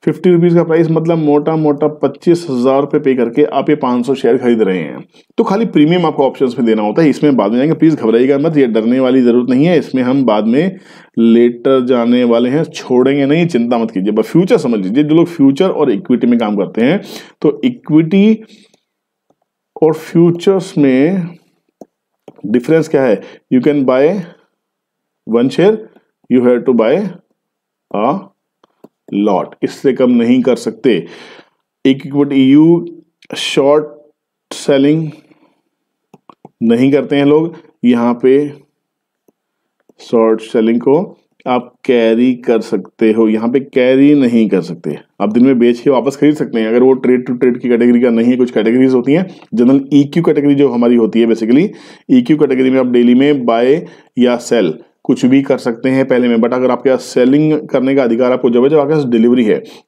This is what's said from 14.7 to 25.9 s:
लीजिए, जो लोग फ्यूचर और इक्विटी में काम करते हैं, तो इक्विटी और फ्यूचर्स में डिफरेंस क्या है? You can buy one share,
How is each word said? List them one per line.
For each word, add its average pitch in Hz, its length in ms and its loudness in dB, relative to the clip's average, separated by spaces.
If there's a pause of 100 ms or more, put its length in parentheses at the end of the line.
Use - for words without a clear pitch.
लीजिए, 104 240 -2
जो 151 120 0
लोग 170 100 2
फ्यूचर 139 440 0
और 147 220 -2
इक्विटी 117 360 -2
में 120 120 0
काम 107 160 -2
करते 95 260 -4
हैं, 123 200 0 (400)
तो - 220 -2
इक्विटी 165 760 0 (1400)
और 156 100 2
फ्यूचर्स 170 840 0
में 151 520 0 (1160)
डिफरेंस 156 420 -2
क्या 143 160 -2
है? 120 180 0 (320)
You 127 140 2
can 147 180 0
buy 131 280 2 (1200)
one 123 140 0
share, 196 280 2 (560)